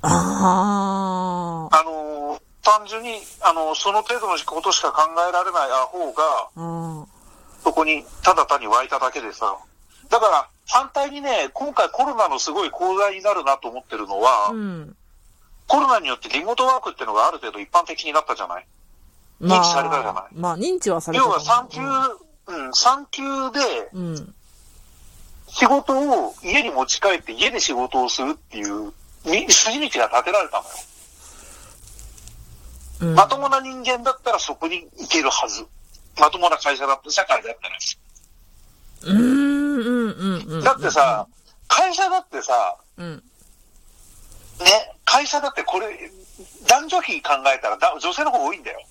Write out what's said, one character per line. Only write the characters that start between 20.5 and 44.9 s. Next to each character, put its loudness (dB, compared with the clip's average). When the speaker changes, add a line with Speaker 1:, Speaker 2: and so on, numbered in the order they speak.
Speaker 1:
あ、 -6
認 -2
知 -2
は 0
さ -8
れ 0
た 6
と 4
思 2
う。 0
Speaker 2:
要 -6
は 4
産 0
休、 -12
Speaker 1:
う -12
ん。 -8
Speaker 2:
う -8
ん、 -10
産 4
休 -10
で、 -2
Speaker 1:
う -10
ん。 -8
Speaker 2:
仕 2
事 2
を 0
家 0
に -4
持 0
ち -2
帰 2
っ -10
て -12
家 0
で -4
仕 -2
事 0
を -2
す -4
る -4
っ -6
て -18
い -8
う、 -8
み-、 0
筋 2
道 -4
が 4
立 2
て -2
ら 2
れ -4
た -4
の -18
よ。 -
Speaker 1:
う -4
ん。 4
Speaker 2:
ま 8
と -2
も -2
な 2
人 -12
間 -2
だ 0
っ -6
た 0
ら 0
そ -6
こ -6
に -6
行 -12
け 0
る 2
は 0
ず。 -10
ま 6
と -8
も 4
な 2
会 -2
社 -2
だ 2
っ -2
た、 -10
社 0
会 2
だ -10
っ -12
た -10
ら。 -10
Speaker 1:
う -2
ー 6
ん、 6
う 6
ん、 2
う -4
ん、 -10
う -4
ん。 -6
Speaker 2:
だ 4
っ -4
て -2
さ、 2
会 2
社 0
だ 0
っ -4
て -10
さ、 0
Speaker 1:
う -14
ん。 -12
Speaker 2:
ね、 4